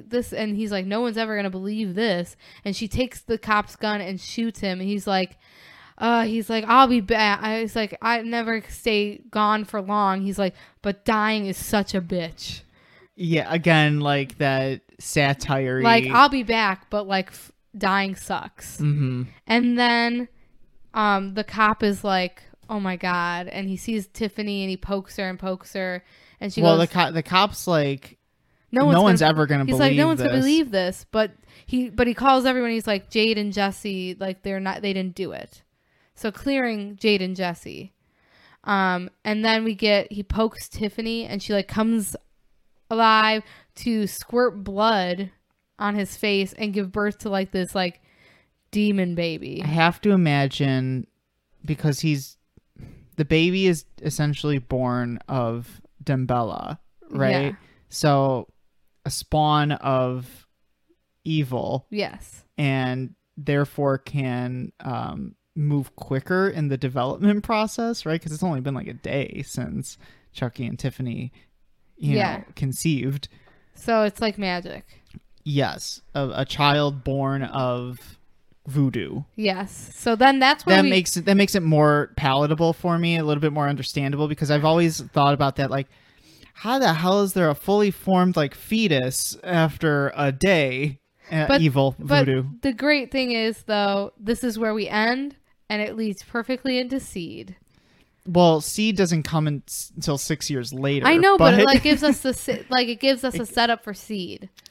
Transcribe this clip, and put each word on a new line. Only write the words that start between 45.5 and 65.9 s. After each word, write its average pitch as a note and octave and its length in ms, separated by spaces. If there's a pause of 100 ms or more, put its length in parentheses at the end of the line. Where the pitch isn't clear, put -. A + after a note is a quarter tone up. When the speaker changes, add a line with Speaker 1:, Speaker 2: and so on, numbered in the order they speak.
Speaker 1:
on G3+ 180
his G3 200
face G3 380
and G#3 200
give F#3+ 200
birth G#3 260
to, A3 100
like, F#3+ 220
this, F#3 240
like, F3+ 240 (720)
demon G3 420
baby. E3+ 480
Speaker 2:
I C#3+ 60
have E3 340
to G#3 100
imagine, C#3 920 (600)
because D3 340
he's, D3 380 (800)
the D#3 80
baby F3+ 420
is E3+ 160 (180)
essentially D3 580
born B2 680
of A#2+ 540 (200)
Damballa, B2 800 (300)
right? C#3 380
Speaker 1:
Yeah. - 80 (340)
Speaker 2:
So C3+ 580 (560)
a C#3+ 80
spawn D3+ 640
of B2+ 720 (800)
evil. C3+ 640
Speaker 1:
Yes. - 560 (120)
Speaker 2:
And C3 580 (200)
therefore C#3+ 640
can, B2 840
um, - 560 (220)
move D3 380